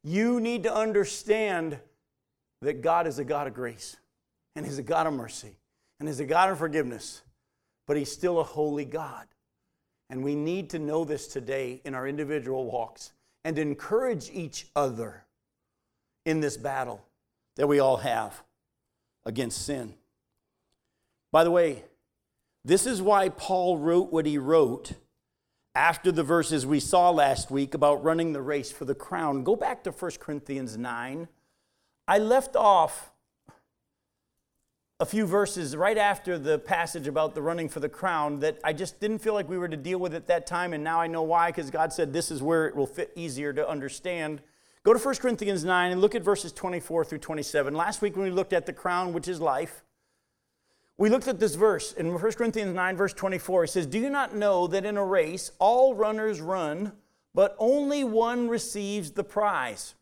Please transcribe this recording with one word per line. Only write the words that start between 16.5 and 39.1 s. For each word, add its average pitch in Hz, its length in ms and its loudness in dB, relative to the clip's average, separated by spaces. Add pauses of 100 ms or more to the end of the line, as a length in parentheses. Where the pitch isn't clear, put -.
battle 127 480 -6 (500)
that 143 120 2
we 143 120 6
all 131 180 6
have 113 460 -4 (840)
against 117 400 -4
sin. 123 320 -8 (1300)
By 160 140 6
the 170 60 2
way, 165 340 2 (800)
this 190 200 4
is 233 160 -2
why 196 280 4
Paul 180 480 0
wrote 170 340 2
what 160 140 2
he 147 120 0
wrote 139 560 4 (800)
after 165 380 4
the 160 120 0
verses 156 420 2
we 143 140 2
saw 180 300 4
last 143 400 2
week 139 240 -2
about 147 300 2
running 160 300 0
the 139 80 -4
race 135 300 -4
for - 140 -12
the 135 100 -2
crown. 151 480 -4
Go 190 120 2
back - 300 -6
to 180 60 -4
First - 280 -8
Corinthians 135 580 -8
nine. 123 520 -8 (800)
I 190 100 6
left 247 380 4
off 190 560 6 (1900)
a 165 60 2
few 214 200 0
verses 180 500 0
right 196 220 2
after 196 400 0
the 147 220 0
passage 165 480 -2
about 151 260 0
the 156 80 -6
running 160 280 -4
for 156 100 -10
the 143 100 -4
crown 151 500 -2
that - 240 -2
I 156 100 0
just 160 260 -8
didn't 214 200 -2